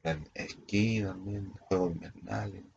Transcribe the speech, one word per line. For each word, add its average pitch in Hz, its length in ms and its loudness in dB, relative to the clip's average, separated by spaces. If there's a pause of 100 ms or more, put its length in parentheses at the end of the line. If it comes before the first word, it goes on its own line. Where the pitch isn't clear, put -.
el 78 300 -2
esquí 107 680 2
también, 95 520 -4
juegos 90 400 2
invernales, 98 680 -6 (140)